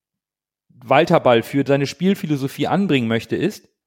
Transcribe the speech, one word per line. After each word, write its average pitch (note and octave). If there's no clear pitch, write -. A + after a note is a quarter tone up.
Walter C#3
Ball, A#2
für C#3
seine C#3
Spielphilosophie D3+
anbringen C#3+
möchte, A2+
ist, -